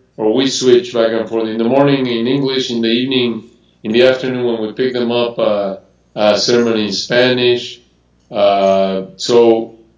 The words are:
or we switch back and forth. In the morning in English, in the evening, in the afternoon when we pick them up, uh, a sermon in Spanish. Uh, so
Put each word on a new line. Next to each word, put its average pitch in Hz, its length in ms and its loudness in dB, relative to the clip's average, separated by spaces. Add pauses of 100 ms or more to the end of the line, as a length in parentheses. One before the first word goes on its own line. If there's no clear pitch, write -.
(160)
or 110 180 0
we 135 140 0
switch 123 460 2
back 113 180 2
and 113 160 -4
forth. 113 180 -2
In 110 120 -6
the 113 60 0
morning 135 420 2
in 117 200 -2
English, 131 440 -2
in 117 100 -4
the 113 80 0
evening, 120 640 -2 (320)
in 110 100 -6
the 123 120 4
afternoon 127 420 0
when 113 160 -4
we 107 100 -6
pick 127 200 -2
them 120 200 -2
up, 120 260 -2
uh, 101 380 -2 (380)
a 104 240 2
sermon 117 400 0
in 104 140 -2
Spanish. 123 880 0 (500)
Uh, 98 760 0 (100)
so 117 640 2 (200)